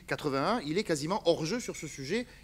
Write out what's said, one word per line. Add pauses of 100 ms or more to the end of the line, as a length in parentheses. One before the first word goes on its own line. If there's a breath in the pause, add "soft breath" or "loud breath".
quatre-vingt-un,
il
est
quasiment
hors
jeu
sur
ce
sujet. (160 loud breath)